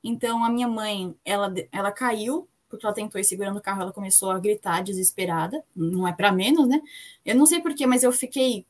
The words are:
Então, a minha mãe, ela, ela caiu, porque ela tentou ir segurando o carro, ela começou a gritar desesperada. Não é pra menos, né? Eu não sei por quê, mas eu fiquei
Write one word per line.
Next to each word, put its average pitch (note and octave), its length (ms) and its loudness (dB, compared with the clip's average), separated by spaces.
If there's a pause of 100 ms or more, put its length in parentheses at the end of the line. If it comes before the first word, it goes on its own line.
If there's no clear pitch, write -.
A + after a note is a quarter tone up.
Então, A#3 420 -2
a A3+ 40 2
minha A#3+ 180 0
mãe, G#3+ 460 -4 (120)
ela, G3+ 260 -2 (200)
ela G3+ 200 -2
caiu, A#3+ 560 -4 (220)
porque A3 160 -12
ela G#3 80 0
tentou G#3 260 -6
ir G3 40 -2
segurando G3 340 -2
o G3+ 40 -8
carro, G3 200 -4
ela F#3+ 100 -6
começou F#3+ 380 0
a F#3 100 0
gritar F#3+ 440 0
desesperada. F#3 800 0 (140)
Não F3+ 320 0
é F3 60 -2
pra G3+ 180 2
menos, B3 360 4
né? D4 140 2 (440)
Eu A3 100 0
não D4 120 8
sei E4+ 120 4
por E4+ 140 -2
quê, C4 140 0
mas B3+ 160 4
eu B3 80 6
fiquei B3 580 0